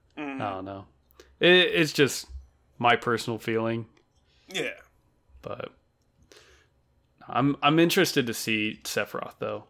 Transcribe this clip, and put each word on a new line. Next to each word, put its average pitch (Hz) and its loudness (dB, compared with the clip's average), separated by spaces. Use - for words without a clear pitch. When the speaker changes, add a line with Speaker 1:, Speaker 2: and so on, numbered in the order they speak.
Speaker 1:
Mm. 139 -10
Speaker 2:
I 104 -6
don't 95 -10
know. 98 -12
It, 170 6
it's 170 4
just - 2
my 120 4
personal 113 -2
feeling. 113 -4
Speaker 1:
Yeah. 147 -6
Speaker 2:
But - -12
I'm, 139 0
I'm 151 4
interested 165 2
to 113 -4
see 110 -4
Sephiroth, - -6
though. 107 -8